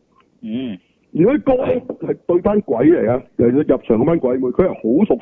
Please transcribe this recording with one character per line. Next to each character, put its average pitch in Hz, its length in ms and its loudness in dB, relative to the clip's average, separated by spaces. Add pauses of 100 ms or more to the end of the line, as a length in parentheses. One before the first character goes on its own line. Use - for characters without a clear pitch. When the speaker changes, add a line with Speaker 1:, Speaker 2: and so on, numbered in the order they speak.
(420)
Speaker 1:
嗯。 113 360 -10 (360)
Speaker 2:
而 143 60 -6
嗰 240 180 4
啲 - 60 -4
歌 262 220 0
咧 - 140 -2 (200)
係 - 180 -6 (100)
對 175 140 2
翻 208 200 0
鬼 127 160 -4 (100)
嚟 135 240 2
啊， 127 120 -2 (140)
尤 120 120 4
其 123 80 0
是 151 60 0
入 135 140 2
場 117 220 0
嗰 123 60 2
班 165 140 2
鬼 127 180 -2
妹， 127 120 -2
佢 165 160 0
係 - 20 0
好 139 380 0
熟 135 160 0